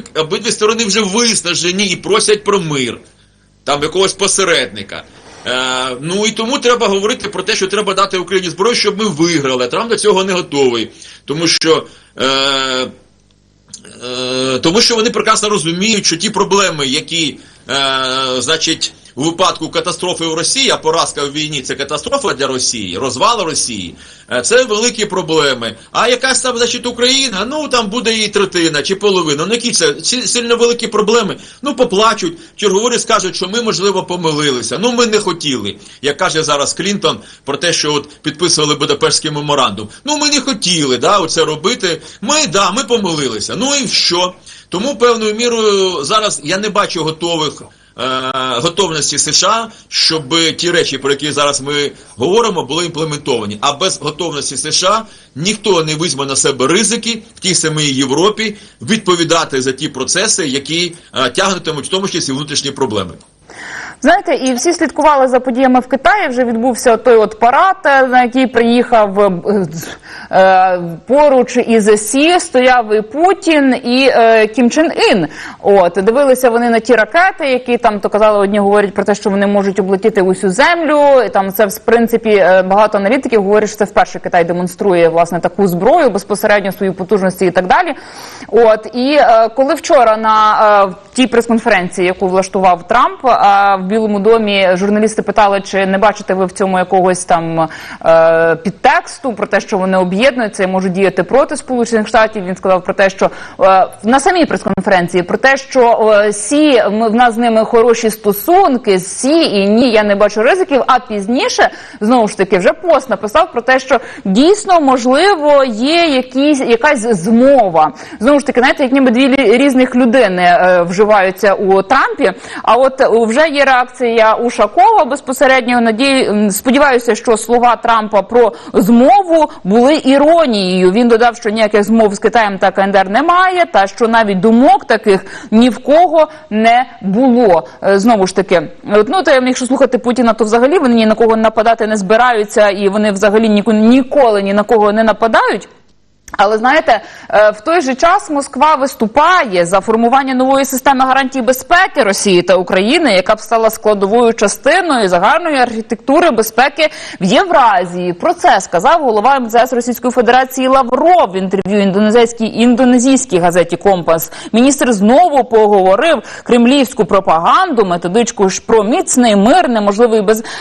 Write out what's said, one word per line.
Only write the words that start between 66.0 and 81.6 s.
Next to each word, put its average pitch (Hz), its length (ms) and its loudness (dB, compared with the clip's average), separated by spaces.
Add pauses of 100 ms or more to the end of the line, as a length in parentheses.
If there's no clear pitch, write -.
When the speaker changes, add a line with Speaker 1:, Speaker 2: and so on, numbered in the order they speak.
Speaker 2:
вже 247 160 -2
відбувся 233 520 0
той 226 200 4
от 214 220 0
парад, 320 460 2
е, 269 220 4
на 247 160 4
який 247 240 0
приїхав, 233 720 2
е, 196 460 0 (680)
е, 185 480 4 (260)
поруч 269 500 2
із 220 540 2
СІ, 320 300 2
стояв 247 540 2
і 214 80 0
Путін, 302 720 0 (100)
і, 254 280 2
е, 226 340 4
Кім 233 240 0
Чен 311 220 0 (200)
Ін. 175 140 0 (360)
От, 190 300 4
дивилися 254 580 2
вони 233 200 0
на 226 100 0
ті 240 140 0
ракети, 320 560 0
які 247 280 -2
там, 208 220 0
то 208 80 -4
казали, 214 300 2
одні 202 200 0
говорять 202 360 2
про 202 100 -2
те, 208 100 0
що 202 160 -4
вони 202 160 0
можуть 202 340 0
облетіти 196 420 0
усю 185 280 0
землю, 285 760 2
і - 20 -6
там 196 240 -2
це, 214 140 2